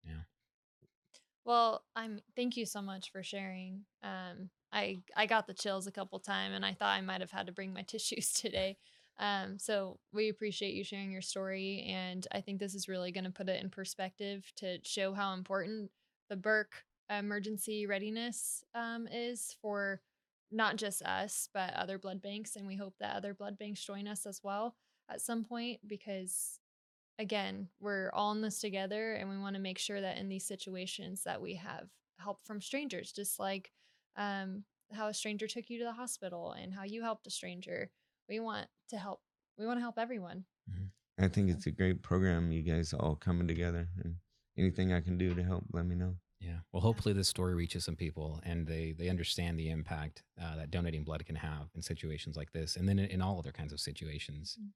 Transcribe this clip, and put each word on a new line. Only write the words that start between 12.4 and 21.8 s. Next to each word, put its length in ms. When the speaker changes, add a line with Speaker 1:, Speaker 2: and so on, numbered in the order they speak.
Speaker 2:
think 180
this 160
is 140
really 220
gonna 200
put 180
it 140
in 60
perspective 880
to 260
show 300
how 200
important 560
the 60
Burke 480
emergency 800
readiness, 760
um, 320
is 540
for 400
not 240
just 260
us, 520
but 200
other 240